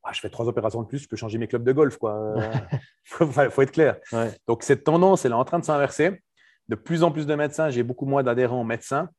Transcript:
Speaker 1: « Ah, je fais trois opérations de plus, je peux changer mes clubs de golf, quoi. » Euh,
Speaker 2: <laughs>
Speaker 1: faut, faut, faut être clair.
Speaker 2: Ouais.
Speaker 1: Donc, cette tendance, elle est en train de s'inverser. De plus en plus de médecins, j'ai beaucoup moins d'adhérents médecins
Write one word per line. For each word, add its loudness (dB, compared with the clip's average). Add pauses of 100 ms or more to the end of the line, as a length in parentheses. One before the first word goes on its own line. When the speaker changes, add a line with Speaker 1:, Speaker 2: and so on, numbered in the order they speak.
Speaker 1:
« -
Ah, -10
je -10
fais -10
trois -4
opérations -4
de -8
plus, -8
je -16
peux -10
changer -6
mes -4
clubs -4
de 2
golf, 2
quoi. » -2 (240)
Euh, -2
Speaker 2:
<laughs> -6
Speaker 1:
faut, 0
faut, 2
faut 2
être 4
clair. 2 (140)
Speaker 2:
Ouais. -2 (160)
Speaker 1:
Donc, -2
cette 2
tendance, 4
elle 4
est 0
en 2
train -2
de -6
s'inverser. 0 (480)
De -2
plus 0
en 4
plus -6
de 0
médecins, -2
j'ai -2
beaucoup -6
moins 0
d'adhérents 0
médecins -6